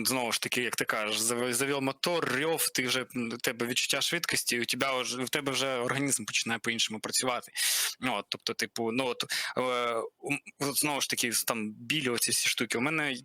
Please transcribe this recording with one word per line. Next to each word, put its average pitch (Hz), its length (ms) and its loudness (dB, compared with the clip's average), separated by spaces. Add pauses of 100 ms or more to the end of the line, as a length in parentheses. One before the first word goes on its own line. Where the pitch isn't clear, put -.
знову 123 240 2
ж - 100 0
таки, - 200 0
як 113 140 -2
ти 139 100 0
кажеш, 107 340 0
зав-, 120 340 2
завів 139 280 0
мотор, 135 580 0
рьов, 156 300 2
ти 127 180 0
вже, 123 180 0 (100)
м, 117 180 -2
у 120 40 -6
тебе 120 280 -2
відчуття 127 360 0
швидкості, - 600 0
у 117 40 0
тебе 127 360 -2
вже, 120 220 -4
в 120 60 -4
тебе 139 220 -2
вже 131 260 0
організм 123 480 0
починає 113 340 -2
по-іншому 113 400 -2
працювати. 117 520 -2 (480)
Ну, 123 160 0
от, 101 140 -2
тобто, - 240 -2
типу, 113 380 0
ну, 131 160 2
от, 120 160 -2 (340)
е, 123 360 2 (260)
ум, 139 200 -2 (200)
от 139 200 0
знову 143 220 2
ж - 80 0
таки, - 220 0
з-, 110 120 2
там, 110 280 0
білі 123 380 -2
оці 120 220 2
всі - 180 2
штуки. - 280 0
У 117 40 2
мене 147 440 0